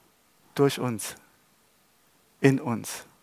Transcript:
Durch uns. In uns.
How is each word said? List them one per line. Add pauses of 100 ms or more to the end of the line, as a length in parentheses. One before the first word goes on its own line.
(580)
Durch
uns. (1300)
In
uns. (180)